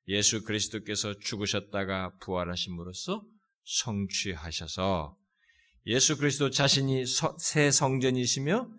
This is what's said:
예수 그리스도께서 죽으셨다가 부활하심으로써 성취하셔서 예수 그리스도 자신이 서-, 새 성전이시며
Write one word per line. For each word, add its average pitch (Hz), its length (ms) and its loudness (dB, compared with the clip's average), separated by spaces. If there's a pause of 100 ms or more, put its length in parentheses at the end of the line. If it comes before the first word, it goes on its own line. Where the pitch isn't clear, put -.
예수 101 360 2
그리스도께서 104 760 -4
죽으셨다가 98 1000 -4
부활하심으로써 90 1040 -4 (400)
성취하셔서 92 1500 -2 (720)
예수 131 320 2
그리스도 139 320 2
자신이 135 560 2
서-, 147 320 0
새 147 320 4
성전이시며 135 1000 2 (100)